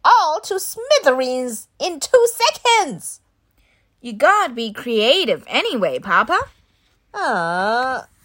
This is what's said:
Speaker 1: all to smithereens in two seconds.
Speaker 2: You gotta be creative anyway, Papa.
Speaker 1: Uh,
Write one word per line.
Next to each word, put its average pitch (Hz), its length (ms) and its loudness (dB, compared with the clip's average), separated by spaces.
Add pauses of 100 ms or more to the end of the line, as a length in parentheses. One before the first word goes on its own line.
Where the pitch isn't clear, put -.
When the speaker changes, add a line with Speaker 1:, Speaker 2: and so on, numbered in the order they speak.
Speaker 1:
all 381 400 4
to 381 160 -4
smithereens 254 1080 -2 (100)
in 320 200 -6
two - 320 4
seconds. 453 920 0 (800)
Speaker 2:
You 240 100 -12
gotta 320 400 2
be 226 200 -8
creative 233 760 0
anyway, 233 520 -2
Papa. 196 400 0 (760)
Speaker 1:
Uh, 226 880 -2 (220)